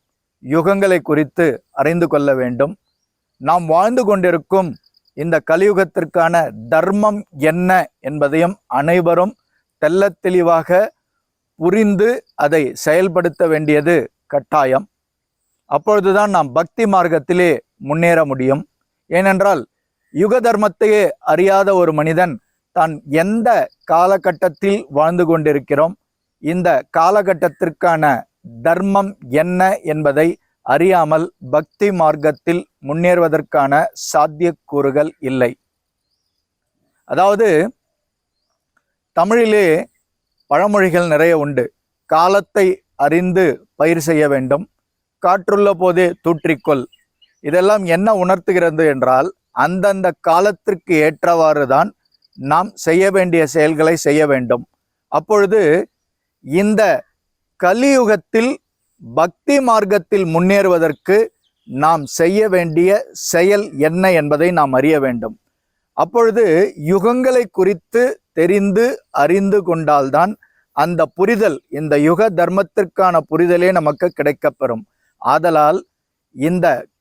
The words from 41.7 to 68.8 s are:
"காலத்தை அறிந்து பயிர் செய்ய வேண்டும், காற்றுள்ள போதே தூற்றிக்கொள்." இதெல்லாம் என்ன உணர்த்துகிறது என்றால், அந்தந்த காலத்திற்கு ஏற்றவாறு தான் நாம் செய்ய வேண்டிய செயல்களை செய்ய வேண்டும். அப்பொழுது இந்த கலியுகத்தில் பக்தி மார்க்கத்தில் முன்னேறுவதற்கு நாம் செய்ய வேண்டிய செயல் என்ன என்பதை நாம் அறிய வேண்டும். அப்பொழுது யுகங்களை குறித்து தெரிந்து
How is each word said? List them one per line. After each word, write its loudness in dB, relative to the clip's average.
"காலத்தை 0
அறிந்து 0
பயிர் 0
செய்ய 0
வேண்டும், -2
காற்றுள்ள 0
போதே 0
தூற்றிக்கொள்." -2
இதெல்லாம் 0
என்ன 0
உணர்த்துகிறது 0
என்றால், 0
அந்தந்த -2
காலத்திற்கு -2
ஏற்றவாறு 2
தான் 0
நாம் -2
செய்ய 0
வேண்டிய 0
செயல்களை 0
செய்ய 0
வேண்டும். -2
அப்பொழுது 0
இந்த 0
கலியுகத்தில் 0
பக்தி 0
மார்க்கத்தில் 0
முன்னேறுவதற்கு 0
நாம் -2
செய்ய 0
வேண்டிய 0
செயல் -2
என்ன 0
என்பதை 0
நாம் 0
அறிய 2
வேண்டும். -6
அப்பொழுது 0
யுகங்களை 0
குறித்து -2
தெரிந்து 0